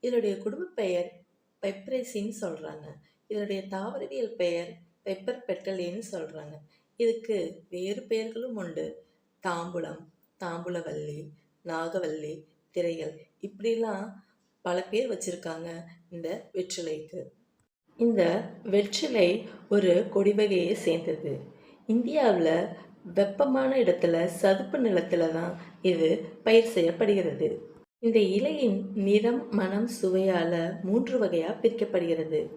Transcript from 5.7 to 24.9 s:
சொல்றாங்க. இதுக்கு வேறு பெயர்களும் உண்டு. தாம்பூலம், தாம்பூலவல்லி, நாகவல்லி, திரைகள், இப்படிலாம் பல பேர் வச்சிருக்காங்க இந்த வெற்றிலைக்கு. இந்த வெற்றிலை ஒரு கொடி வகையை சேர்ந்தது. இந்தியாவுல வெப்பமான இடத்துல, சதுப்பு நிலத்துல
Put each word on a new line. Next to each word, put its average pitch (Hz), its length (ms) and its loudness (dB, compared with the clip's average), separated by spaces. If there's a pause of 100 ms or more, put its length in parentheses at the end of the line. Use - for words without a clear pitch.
சொல்றாங்க. 156 440 -10 (400)
இதுக்கு 220 720 -2
வேறு 185 320 -6
பெயர்களும் 226 540 -4
உண்டு. 160 480 -8 (380)
தாம்பூலம், 170 600 -6 (420)
தாம்பூலவல்லி, 160 800 -8 (400)
நாகவல்லி, 165 800 -6 (260)
திரைகள், 165 460 -4 (260)
இப்படிலாம் 214 640 -4 (540)
பல 180 300 -2
பேர் 233 200 0
வச்சிருக்காங்க 170 580 -8 (420)
இந்த 170 420 -8
வெற்றிலைக்கு. 175 680 -6 (760)
இந்த 214 460 4 (180)
வெற்றிலை 208 840 2 (220)
ஒரு 185 400 6
கொடி 202 220 4
வகையை 202 420 2
சேர்ந்தது. 156 680 -2 (480)
இந்தியாவுல 208 800 4 (460)
வெப்பமான 262 600 2
இடத்துல, 170 480 4
சதுப்பு 190 540 2
நிலத்துல 175 540 2